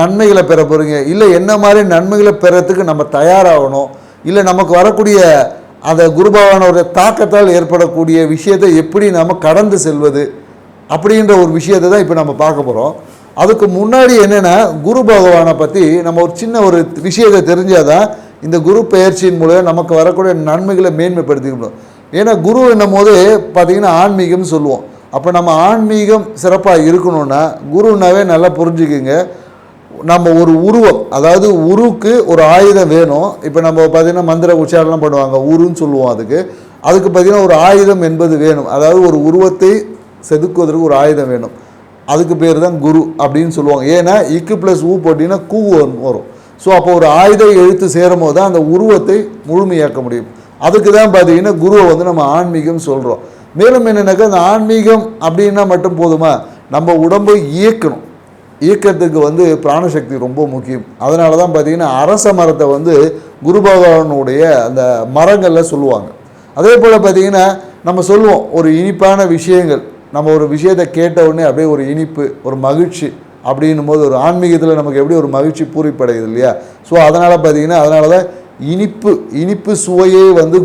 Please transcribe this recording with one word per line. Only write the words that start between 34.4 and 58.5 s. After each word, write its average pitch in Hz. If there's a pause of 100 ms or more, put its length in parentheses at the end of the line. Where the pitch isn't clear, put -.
உச்சாரணம் 160
பண்ணுவாங்க, 139 (160)
உருன்னு 165
சொல்லுவோம் 135
அதுக்கு. 117 (500)
அதுக்கு 190
பாத்தீங்கன்னா, 190
ஒரு 170 (140)
ஆயுதம் 196
என்பது 160
வேணும். 143 (100)
அதாவது 160
ஒரு 147
உருவத்தை 185 (580)
செதுக்குவதற்கு 165
ஒரு 143
ஆயுதம் 143
வேணும். 117 (580)
அதுக்கு 175
பேர் 165
தான் 170
குரு 156 (240)
அப்படின்னு 156
சொல்லுவாங்க. 143 (140)
ஏன்னா, 175 (220)
இக்கு 170
பிளஸ் 175
ஊ - (120)
போட்டிங்கன்னா 165 (120)
கூ 208
வரும், 143 (100)
வரும். 110 (380)
So, 185
அப்போ 180
ஒரு 160
ஆயுத 196 (180)
எழுத்து 185 (100)
சேரும் 175
போது 147
தான் 190
அந்த 170 (140)
உருவத்தை 202 (300)
முழுமையாக்க 165
முடியும். 117 (400)
அதுக்கு 202
தான் 208
பாத்தீங்கன்னா, 180 (120)
குருவை 196
வந்து 165
நம்ம 160 (140)
ஆன்மீகம் 165
சொல்றோம். 123 (380)
மேலும் 240
என்னன்னாக்கா, 202
அந்த 185 (120)
ஆன்மீகம் 220 (220)
அப்படின்னா 202
மட்டும் 180
போதுமா? 160 (420)
நம்ம 170 (120)
உடம்பை 202 (220)
இயக்கணும். 208 (640)